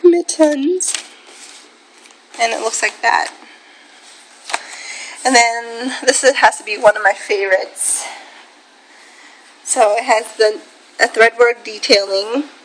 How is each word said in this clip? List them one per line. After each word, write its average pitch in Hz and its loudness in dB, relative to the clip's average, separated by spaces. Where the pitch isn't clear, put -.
mittens. 339 2
And 226 0
it - -6
looks 220 -4
like - -6
that. - 0
And 262 2
then 233 -2
this 262 0
is, 269 4
has 226 2
to - -16
be 214 -6
one 214 6
of 214 -6
my 202 2
favorites. - -2
So 214 2
it 240 -4
has 226 -2
the, 214 2
a - 2
threadwork 233 2
detailing 214 -2